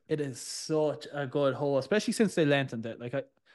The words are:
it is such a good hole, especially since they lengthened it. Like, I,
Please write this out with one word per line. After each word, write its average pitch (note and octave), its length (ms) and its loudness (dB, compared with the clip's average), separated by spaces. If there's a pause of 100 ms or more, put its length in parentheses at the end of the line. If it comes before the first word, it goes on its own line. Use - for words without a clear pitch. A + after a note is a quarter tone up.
it D3+ 120 0
is C3+ 200 -6
such D3+ 720 -2
a C#3+ 140 -4
good C#3 280 2
hole, C#3 240 0
especially G#3 360 0
since G3+ 200 4
they E3 100 4
lengthened C3+ 420 2
it. A2+ 120 -10
Like, A#2+ 160 -8
I, C3+ 80 -2 (320)